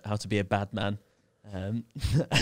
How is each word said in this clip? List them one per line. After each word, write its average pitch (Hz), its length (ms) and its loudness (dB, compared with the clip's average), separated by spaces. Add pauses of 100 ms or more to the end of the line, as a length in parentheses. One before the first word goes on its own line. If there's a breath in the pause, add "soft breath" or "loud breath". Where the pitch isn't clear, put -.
how 104 100 0
to 104 120 -4
be 104 120 4
a 101 60 2
bad 101 280 0
man, 104 240 0 (560)
um, 101 300 -2 (120)
<laughs> - 360 2 (100)